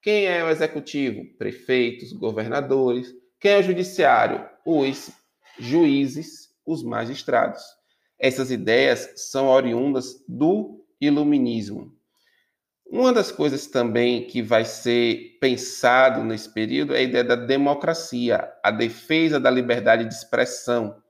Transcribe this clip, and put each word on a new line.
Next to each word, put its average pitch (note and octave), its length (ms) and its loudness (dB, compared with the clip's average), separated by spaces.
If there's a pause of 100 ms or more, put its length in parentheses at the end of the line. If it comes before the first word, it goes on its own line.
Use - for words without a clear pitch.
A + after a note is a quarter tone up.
Quem G#3 260 0
é F3 160 0
o E3 60 -2
executivo? D3+ 760 -2 (120)
Prefeitos, A#2+ 760 -2
governadores. B2 1000 -2 (260)
Quem G3+ 120 4
é G3+ 80 6
o F#3+ 40 4
judiciário? F3 840 2 (180)
Os C#3 460 -2 (480)
juízes, C#3 920 0 (120)
os D3+ 180 -6
magistrados. A#2 800 -2 (560)
Essas B2+ 320 -2
ideias A#2 640 0
são C3+ 320 -4
oriundas C3 800 0
do D#3+ 560 -2 (160)
iluminismo. C3+ 920 0 (920)
Uma B3+ 260 2
das A3+ 200 2
coisas D3 340 -2
também A#2+ 600 0
que B2 140 -4
vai A2+ 240 2
ser A#2+ 760 -2
pensado B2 840 2
nesse A2 300 -6
período C3+ 400 -2
é B2 60 2
a C3 40 4
ideia B2 200 0
da A#2+ 120 2
democracia, C3+ 1160 -2 (120)
a G#2 60 4
defesa C#3+ 680 0
da B2+ 100 4
liberdade A#2 560 2
de A2+ 80 -10
expressão. A#2+ 960 -4